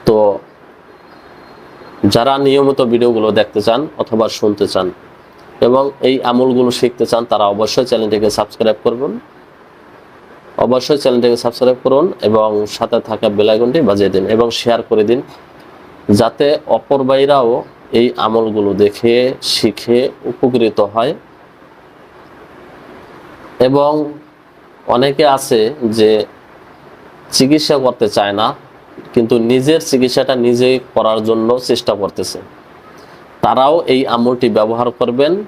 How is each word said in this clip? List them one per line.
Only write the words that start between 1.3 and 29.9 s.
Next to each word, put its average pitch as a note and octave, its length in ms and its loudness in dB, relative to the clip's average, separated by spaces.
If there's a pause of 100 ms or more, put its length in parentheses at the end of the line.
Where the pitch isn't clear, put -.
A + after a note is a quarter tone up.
যারা A#2+ 320 2
নিয়মিত C#3 440 2
ভিডিওগুলো A#2 480 2
দেখতে G#2 320 0
চান B2+ 260 0 (100)
অথবা A2 300 -2
শুনতে G#2 400 -2
চান F#2 220 -2 (720)
এবং C3+ 300 2 (100)
এই B2+ 220 0
আমলগুলো B2 480 2
শিখতে A#2+ 360 -2
চান, A#2 180 -2
তারা G#2+ 220 0
অবশ্যই G#2+ 380 -2
চ্যানেলটিকে A2 460 0
সাবস্ক্রাইব G#2+ 540 -2
করবেন, C3+ 340 -4 (1400)
অবশ্যই B2+ 420 0
চ্যানেলটিকে A#2+ 380 2
সাবস্ক্রাইব B2 480 0
করুন D3 360 2
এবং G#2+ 460 0
সাথে A2+ 340 -4
থাকা A2 280 -4
বেল G#2 220 2
আইকনটি B2 300 2
বাজিয়ে G2+ 300 2
দিন F#2+ 160 0
এবং A2+ 240 0
শেয়ার A#2 320 -2
করে G#2+ 220 0
দিন, A#2 180 0 (880)
যাতে A#2 560 2
অপর C3+ 360 -2
ভাইরাও C3+ 600 2 (280)
এই A#2+ 240 2
আমলগুলো G#2+ 580 -2
দেখে, A#2 680 0
শিখে A#2+ 680 -2 (160)
উপকৃত A#2+ 560 -2
হয়। A2+ 340 -2 (2500)
এবং C#3+ 540 0 (760)
অনেকে C#3 400 0
আছে C3+ 480 0 (100)
যে G#2+ 400 2 (1040)
চিকিৎসা D3 480 0
করতে A#2+ 300 -2
চায় G2+ 240 -2
না, A2+ 220 -2 (600)
কিন্তু A#2+ 240 2
নিজের C3 420 2
চিকিৎসাটা C3 560 -2